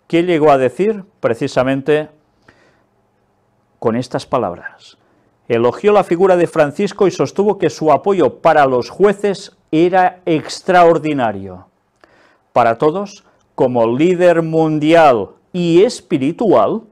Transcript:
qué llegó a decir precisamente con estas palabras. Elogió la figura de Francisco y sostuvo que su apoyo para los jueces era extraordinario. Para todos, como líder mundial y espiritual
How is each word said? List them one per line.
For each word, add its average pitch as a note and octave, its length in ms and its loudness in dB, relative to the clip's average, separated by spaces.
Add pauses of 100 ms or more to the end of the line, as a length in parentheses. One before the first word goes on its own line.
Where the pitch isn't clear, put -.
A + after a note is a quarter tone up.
qué E3 160 0
llegó D#3 280 2
a C#3 60 4
decir F#3 480 -2 (140)
precisamente C3+ 920 -2 (1700)
con A2+ 160 -2
estas C3 300 -8
palabras. - 720 -8 (520)
Elogió A#2+ 420 0
la G3 140 2
figura F3+ 320 2
de E3+ 100 0
Francisco E3+ 580 -2
y F3 60 2
sostuvo F#3+ 460 -2
que E3 120 -2
su D#3 220 -2
apoyo C#3+ 480 0
para D3+ 260 2
los B2 240 -2
jueces G3+ 680 -4 (160)
era F3+ 520 0
extraordinario. C#3+ 1400 0 (840)
Para A#2 240 2
todos, F3+ 480 -4 (280)
como B2 320 0
líder E3+ 560 2
mundial D#3 920 2 (220)
y F3 300 2
espiritual E3 1000 -2 (100)